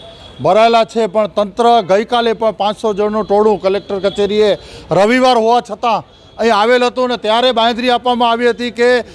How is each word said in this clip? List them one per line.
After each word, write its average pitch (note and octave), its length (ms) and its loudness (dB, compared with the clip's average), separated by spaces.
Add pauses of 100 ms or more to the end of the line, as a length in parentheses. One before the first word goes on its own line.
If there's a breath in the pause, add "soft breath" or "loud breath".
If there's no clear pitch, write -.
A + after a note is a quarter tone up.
(440 loud breath)
ભરાયેલા A3+ 480 4
છે, A3+ 160 -2
પણ G3+ 280 -4
તંત્ર G#3 300 -2 (240)
ગઈકાલે A#3 440 0
પણ A3 260 -2
પાંચસો G#3 340 -4
જણનું G#3 320 -2
ટોળું G#3 360 2
કલેક્ટર G3 380 -4
કચેરીએ G3+ 480 0 (500 loud breath)
રવિવાર B3+ 380 2
હોવા A3+ 260 2
છતાં G#3+ 420 -4 (340 loud breath)
અહીં A3 160 0
આવેલ B3 320 2
હતું B3 260 -4
ને A#3 60 -4
ત્યારે A#3 340 0
બાંયધરી A#3 420 0
આપવામાં A#3+ 380 0
આવી A#3+ 200 0
હતી A#3+ 200 -8
કે A#3+ 160 0 (260 loud breath)